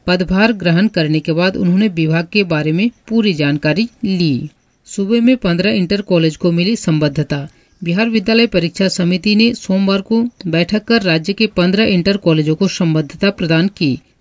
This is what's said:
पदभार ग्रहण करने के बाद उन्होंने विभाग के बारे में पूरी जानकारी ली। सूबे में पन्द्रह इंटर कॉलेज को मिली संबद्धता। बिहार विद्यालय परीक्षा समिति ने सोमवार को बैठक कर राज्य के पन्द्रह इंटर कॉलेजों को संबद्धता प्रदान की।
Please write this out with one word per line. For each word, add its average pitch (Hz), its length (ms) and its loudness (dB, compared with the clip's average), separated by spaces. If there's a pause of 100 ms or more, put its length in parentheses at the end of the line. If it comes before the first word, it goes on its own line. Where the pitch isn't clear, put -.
पदभार 185 460 2
ग्रहण 180 340 2
करने 156 340 0
के 160 120 -2
बाद 180 240 0
उन्होंने 190 320 2
विभाग 165 440 0
के 208 100 -2
बारे 156 300 -2
में 208 180 0 (180)
पूरी 214 260 0
जानकारी 151 540 -2 (160)
ली। 160 440 0 (380)
सूबे 208 340 -2
में 247 160 4
पन्द्रह 180 340 0
इंटर 196 300 0
कॉलेज 165 360 0
को 175 160 0
मिली 185 240 0
संबद्धता। 147 720 -2 (360)
बिहार 190 240 0
विद्यालय 226 380 2
परीक्षा 180 420 0
समिति 185 480 0
ने 233 180 4
सोमवार 196 460 0
को 233 280 0 (180)
बैठक 170 380 0
कर 226 180 -2
राज्य 165 300 -2
के 220 140 0
पन्द्रह 185 380 0
इंटर 196 320 0
कॉलेजों 156 380 0
को 190 140 0
संबद्धता 160 640 -2
प्रदान 170 460 0
की। 139 240 -2 (200)